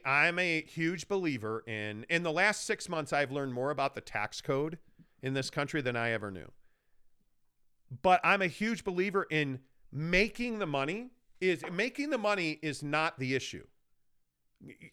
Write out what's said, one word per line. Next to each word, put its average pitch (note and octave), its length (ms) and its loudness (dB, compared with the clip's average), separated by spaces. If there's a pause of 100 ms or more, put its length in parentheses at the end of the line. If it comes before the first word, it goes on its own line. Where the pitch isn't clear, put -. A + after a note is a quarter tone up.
I'm D3+ 320 4
a E3+ 240 2
huge E3+ 460 -4
believer B2+ 580 -2
in, G#2+ 420 -6
in E3+ 140 2
the E3 100 0
last G3 320 2
six - 240 -4
months, D#3 240 -2
I've C#3+ 180 2
learned C#3 220 -2
more B2+ 180 0
about C#3 240 0
the - 60 -8
tax - 400 -4
code D3 380 -2 (440)
in C3+ 120 -2
this C3 160 -2
country D3 320 -2
than B2 120 -2
I A#2 180 0
ever G#2 180 -2
knew. F2+ 200 -10 (1500)
But F#3 240 6
I'm G3 160 6
a F#3+ 60 4
huge G#3+ 380 -2
believer F#3 460 0
in C#3+ 300 0 (320)
making G#3 680 0
the G3 80 -2
money D#3 440 -2 (280)
is, F3+ 320 2
making B3+ 380 -2
the D4 80 0
money G3+ 460 0
is D3+ 200 -4
not D3+ 360 0
the C3 160 0
issue. E2+ 320 -4 (1000)
Y-, - 100 -18 (180)